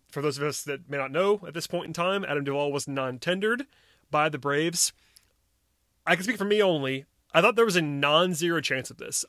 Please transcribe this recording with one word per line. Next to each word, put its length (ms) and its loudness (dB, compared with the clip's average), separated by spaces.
for 100 -8
those 160 0
of 60 -6
us 200 -4
that 280 -10
may 60 -6
not 160 -4
know 340 2
at 80 -12
this 140 -8
point 180 -6
in 60 -10
time, 340 -2
Adam 160 -2
Duvall 300 0
was 160 -2
non-tendered 800 -2
by 180 4
the 100 -2
Braves. 540 0
I 120 2
can 80 -8
speak 140 -2
for 60 -2
me 160 4
only. 440 0
I 80 6
thought 140 4
there 120 4
was 100 0
a 60 4
non-zero 800 2
chance 280 -4
of 60 -18
this. 320 -6